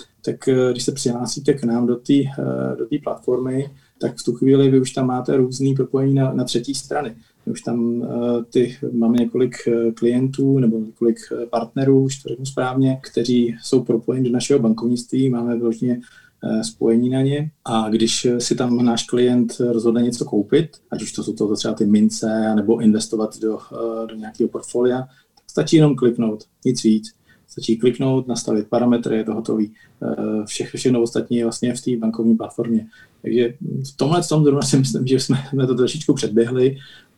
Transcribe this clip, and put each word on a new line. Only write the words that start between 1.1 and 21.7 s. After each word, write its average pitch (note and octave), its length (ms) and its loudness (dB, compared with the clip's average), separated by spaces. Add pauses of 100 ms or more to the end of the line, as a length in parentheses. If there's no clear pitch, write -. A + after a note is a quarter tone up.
k C3+ 100 -6
nám A#2+ 220 0
do A#2+ 100 0
té, C3 180 0
eh, C3+ 640 -2
do A#2+ 80 -6
té D3 180 -4
platformy, B2+ 680 -4 (300)
tak - 160 -4
v - 80 -12
tu B2 100 -2
chvíli C3+ 360 4
vy C3 100 6
už B2+ 100 0
tam C3 160 -2
máte B2+ 300 -2
různý C3 380 0
propojení C3+ 400 0
na, C3+ 180 2
na B2 120 -2
třetí B2 300 -4
strany. C#3 400 -6 (320)
My A2+ 60 -4
už - 100 -10
tam, A#2+ 400 -2
eh, A#2+ 40 -4 (440)
ty, A#2+ 260 0 (160)
máme A#2 260 2
několik, B2 380 0 (120)
eh, A#2 240 2
klientů C3 680 2
nebo A2+ 200 2
několik, A2+ 400 0 (140)
eh, A#2+ 140 -6
partnerů, C3+ 580 2
už C3+ 180 -6
to - 60 -14
řeknu B2+ 180 -8
správně, C3 540 0 (100)
kteří A#2+ 520 0
jsou C3 220 2
propojeni B2+ 440 0
do A#2 40 0
našeho B2+ 280 2
bankovnictví, A#2+ 720 0
máme A#2+ 260 -2
vyloženě, A#2+ 440 -2 (440)
eh, A2 200 -2
spojení A2+ 460 0
na C3 120 0
ně. D3 280 -2 (140)
A A2 260 -2
když, A2+ 340 0
eh, A#2+ 160 2
si - 140 -2
tam B2 300 2
náš A#2 200 2
klient B2 480 2 (200)
rozhodne A#2 300 2
něco A#2+ 220 -2
koupit, G#2+ 440 0 (220)
ať A2+ 120 -8
už G#2 100 -10
to - 100 -6
jsou G#2 100 -4
to G#2+ 240 -2
třeba A2+ 180 -4